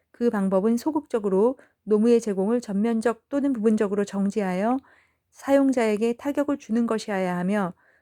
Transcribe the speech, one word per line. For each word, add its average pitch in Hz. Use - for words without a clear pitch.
그 240
방법은 196
소극적으로 240
노무의 220
제공을 214
전면적 220
또는 277
부분적으로 214
정지하여 196
사용자에게 240
타격을 285
주는 233
것이어야 196
하며, 185